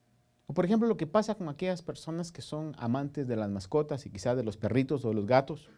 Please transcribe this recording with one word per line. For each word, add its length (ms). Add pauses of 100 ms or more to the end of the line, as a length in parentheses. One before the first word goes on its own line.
(460)
O 80
por 100
ejemplo, 240
lo 80
que 100
pasa 300
con 140
aquellas 320
personas 500
que 100
son 360
amantes 500
de 80
las 140
mascotas 560
y 40
quizás 280
de 40
los 140
perritos 480
o 40
de 60
los 120
gatos 520